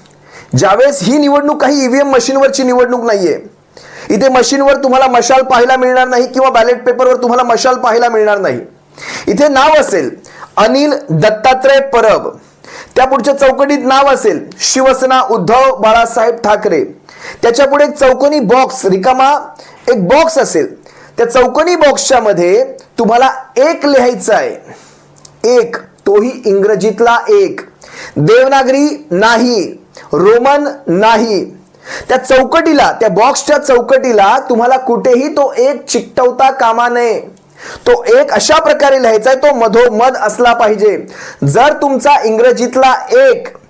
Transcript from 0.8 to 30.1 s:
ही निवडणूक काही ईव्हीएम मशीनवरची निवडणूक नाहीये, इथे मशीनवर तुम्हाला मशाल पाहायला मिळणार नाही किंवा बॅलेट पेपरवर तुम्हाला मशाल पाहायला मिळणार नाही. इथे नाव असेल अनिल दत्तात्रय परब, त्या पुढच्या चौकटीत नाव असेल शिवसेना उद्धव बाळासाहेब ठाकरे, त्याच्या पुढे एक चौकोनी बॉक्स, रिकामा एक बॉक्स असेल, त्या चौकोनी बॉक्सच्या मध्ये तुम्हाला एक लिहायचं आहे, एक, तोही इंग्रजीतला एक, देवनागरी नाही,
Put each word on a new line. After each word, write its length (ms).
ही 160
निवडणूक 420
काही 240
ईव्हीएम 280
मशीनवरची 500
निवडणूक 420
नाहीये, 340
इथे 180
मशीनवर 540
तुम्हाला 260
मशाल 340
पाहायला 340
मिळणार 320
नाही 180
किंवा 240
बॅलेट 360
पेपरवर 360
तुम्हाला 200
मशाल 340
पाहायला 320
मिळणार 300
नाही. 220
इथे 220
नाव 320
असेल 300
अनिल 380
दत्तात्रय 680
परब, 360
त्या 100
पुढच्या 280
चौकटीत 500
नाव 240
असेल 320
शिवसेना 580
उद्धव 460
बाळासाहेब 680
ठाकरे, 380
त्याच्या 260
पुढे 160
एक 120
चौकोनी 440
बॉक्स, 460
रिकामा 440
एक 200
बॉक्स 300
असेल, 280
त्या 100
चौकोनी 480
बॉक्सच्या 440
मध्ये 440
तुम्हाला 320
एक 280
लिहायचं 480
आहे, 200
एक, 260
तोही 240
इंग्रजीतला 720
एक, 300
देवनागरी 720
नाही, 520